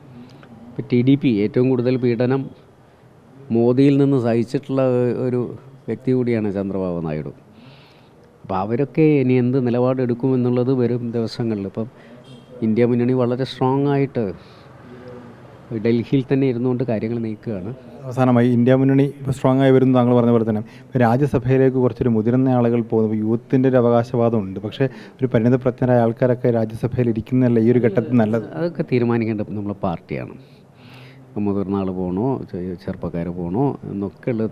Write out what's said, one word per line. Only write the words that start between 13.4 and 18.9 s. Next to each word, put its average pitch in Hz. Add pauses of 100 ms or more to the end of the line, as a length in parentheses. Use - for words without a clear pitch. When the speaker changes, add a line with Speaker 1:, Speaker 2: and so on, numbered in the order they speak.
Speaker 1:
strong 139
ആയിട്ട് 131 (1600)
ഡൽഹിയിൽ 117
തന്നെ 139
ഇരുന്നുകൊണ്ട് 123
കാര്യങ്ങൾ 113
നീക്കുകയാണ്. 107 (360)
Speaker 2:
അവസാനമായി 123
ഇന്ത്യ 120
മുന്നണി 135 (140)